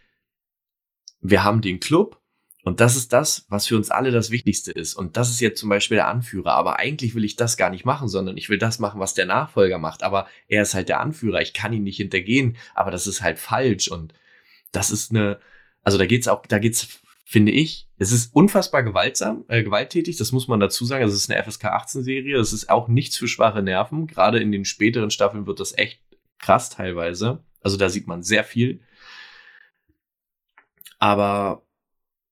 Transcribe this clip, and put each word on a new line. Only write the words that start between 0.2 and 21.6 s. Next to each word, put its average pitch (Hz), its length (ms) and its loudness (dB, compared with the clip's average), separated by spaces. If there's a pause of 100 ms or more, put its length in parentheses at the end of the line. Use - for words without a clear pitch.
wir 95 240 4
haben 107 160 2
den 92 200 -2
Club 180 380 0 (440)
und 90 180 -2
das 120 160 6
ist 127 160 -6
das, 143 380 2
was 104 160 -2
für 113 100 0
uns 107 140 0
alle 131 200 0
das 113 200 0
Wichtigste 104 420 -2
ist. - 220 -8
Und 90 240 -8
das 120 120 0
ist 117 100 -4
jetzt 110 200 0
zum 110 80 -6
Beispiel 104 280 2
der 80 120 4
Anführer, 101 440 -4
aber 117 260 0
eigentlich 117 360 -4
will 110 100 -2
ich 104 120 -6
das 117 220 -2
gar 92 100 2
nicht 92 160 -8
machen, 135 240 -2
sondern 95 300 -4
ich - 100 -12
will 104 100 0
das 113 200 -2
machen, 104 220 -4
was 95 120 -4
der 92 140 0
Nachfolger 98 520 2
macht. 80 240 -6
Aber 98 260 -2 (200)
er 104 140 2
ist 101 120 -2
halt 92 140 -2
der 76 120 2
Anführer, 107 420 -2
ich - 100 -6
kann 110 220 -4
ihn 104 100 -2
nicht 98 140 -6
hintergehen, 110 580 0 (180)
aber 95 160 0
das 90 160 -6
ist 95 140 -6
halt 85 180 -2
falsch. - 500 0
Und 80 260 -10 (580)
das 95 180 -2
ist - 200 -6
eine, 104 300 0 (420)
also 98 160 2
da 95 80 4
geht's 123 220 2
auch, 101 180 2
da 107 120 2
geht's, - 420 -2 (240)
finde 107 280 6
ich, - 440 0
es 98 160 0
ist 120 220 0
unfassbar 180 480 4
gewaltsam, 113 640 -2
äh, 117 140 2
gewalttätig, 139 560 -2
das - 140 -4
muss 131 160 -2
man 113 120 2
dazu 98 240 0
sagen. 135 180 0
Also 104 120 2
es 101 80 -2
ist - 80 -4
eine - 80 0
F - 80 -2
S 107 140 -12